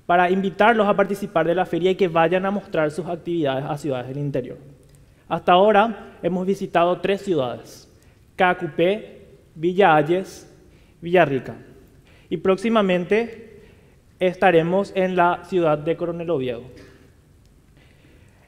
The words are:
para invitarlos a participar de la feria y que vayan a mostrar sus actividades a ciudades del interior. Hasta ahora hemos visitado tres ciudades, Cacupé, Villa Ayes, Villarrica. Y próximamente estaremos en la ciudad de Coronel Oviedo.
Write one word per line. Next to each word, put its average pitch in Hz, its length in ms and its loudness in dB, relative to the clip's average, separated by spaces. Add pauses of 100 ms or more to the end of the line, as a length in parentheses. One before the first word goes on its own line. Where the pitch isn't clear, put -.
para 175 240 4
invitarlos 196 560 2
a 202 100 2
participar 190 520 -2
de 170 80 0
la 165 100 0
feria 175 260 0
y 185 40 -2
que 180 140 0
vayan 165 360 2
a 196 60 -2
mostrar 165 400 -2
sus 156 140 -8
actividades 160 580 -4
a 151 140 -6
ciudades 127 320 -6
del 135 80 -10
interior. 143 400 -6 (720)
Hasta 175 240 0
ahora 208 680 2
hemos 180 240 -2
visitado 180 540 0
tres 190 220 -2
ciudades, 131 680 -6 (460)
Cacupé, 180 880 -2 (340)
Villa 175 400 4
Ayes, 170 580 -2 (480)
Villarrica. 151 540 0 (720)
Y 190 60 -4
próximamente 190 1300 -2 (580)
estaremos 180 720 2
en 185 220 -2
la 175 300 0
ciudad 165 320 0
de 156 180 -4
Coronel 170 340 -8
Oviedo. 127 340 -4 (1800)